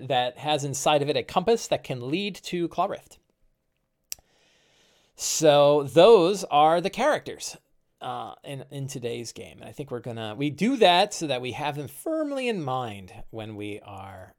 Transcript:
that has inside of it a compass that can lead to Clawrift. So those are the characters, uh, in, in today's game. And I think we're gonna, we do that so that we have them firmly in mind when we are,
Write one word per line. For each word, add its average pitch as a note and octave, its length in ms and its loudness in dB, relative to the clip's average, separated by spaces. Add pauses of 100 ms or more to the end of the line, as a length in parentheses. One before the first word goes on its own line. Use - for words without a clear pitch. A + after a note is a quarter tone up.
that B2 380 -2
has C#3+ 260 -2
inside C#3+ 380 0
of C#3 60 -4
it C#3+ 80 0
a A#2+ 60 -2
compass A3 460 0
that C#3 160 -2
can B2+ 260 -8
lead G3 240 -4
to F3 340 -6
Clawrift. - 500 -6 (2000)
So D3 680 4
those F3+ 600 8
are D#3 360 4
the F3+ 100 -2
characters, G3+ 640 -4 (440)
uh, B2 340 -8 (100)
in, C#3 260 -12
in C#3 160 -8
today's A#2+ 460 -8
game. D#2+ 280 -16
And A2+ 80 -16
I A#2 40 -18
think C#3 180 -12
we're B2 100 -6
gonna, A2+ 360 -8
we C#3+ 140 -2
do F#3+ 260 -2
that F#3+ 360 4
so - 140 -8
that B2+ 140 -2
we B2+ 120 -8
have C#3+ 240 -6
them C#3+ 120 -10
firmly D4 580 -6
in G#3 160 -4
mind A#2+ 500 -6 (180)
when A2 260 -10
we G#2 240 -10
are, F#2+ 580 -18